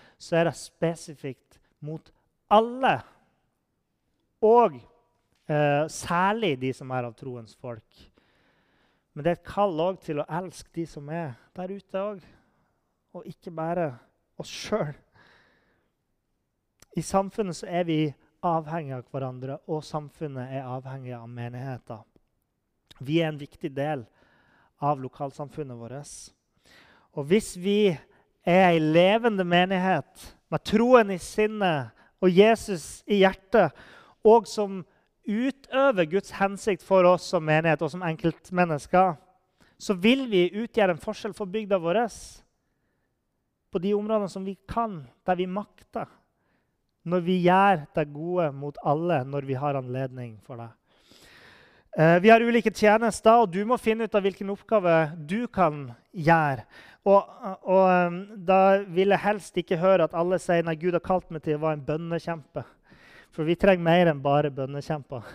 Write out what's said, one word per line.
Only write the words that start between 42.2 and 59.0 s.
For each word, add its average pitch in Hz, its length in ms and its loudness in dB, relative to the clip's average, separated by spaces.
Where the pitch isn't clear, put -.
på 196 80 -6
de 196 160 -2
områdene 208 340 -2
som 190 160 -10
vi 196 120 -10
kan, 220 300 -6
der 180 140 0
vi 185 80 -4
makter, - 580 -10
når 175 220 -2
vi 185 220 0
gjør 185 380 4
det 147 180 -2
gode 165 400 -2
mot 143 320 -12
alle, 160 400 0
når 139 220 -8
vi 135 100 -4
har 139 220 -4
anledning 127 560 -10
for 120 160 -16
det. 117 80 -16
Eh, 170 220 6
vi 202 100 6
har 226 120 10
ulike 233 300 2
tjenester, 220 680 4
og 208 100 2
du 190 160 -4
må 240 140 0
finne 220 260 -2
ut - 80 -4
av 196 80 2
hvilken 196 300 -4
oppgave 185 400 0
du 226 240 -4
kan 151 380 -2
gjøre. 156 520 2
Og, 196 280 4
og, 190 240 4
ehm, 175 300 2
da 190 380 4
vil 190 260 0